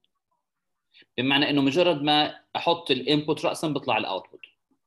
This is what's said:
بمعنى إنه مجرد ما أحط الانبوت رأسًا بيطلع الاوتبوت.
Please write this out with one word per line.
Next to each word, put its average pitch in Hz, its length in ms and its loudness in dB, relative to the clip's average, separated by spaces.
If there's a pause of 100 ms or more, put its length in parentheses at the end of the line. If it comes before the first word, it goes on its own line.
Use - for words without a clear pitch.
(1160)
بمعنى 139 320 0
إنه 143 120 2
مجرد 147 400 2
ما 147 380 0 (160)
أحط - 360 -2
الانبوت 147 540 0
رأسًا - 220 -4
بيطلع 131 300 -2
الاوتبوت. - 440 -8 (460)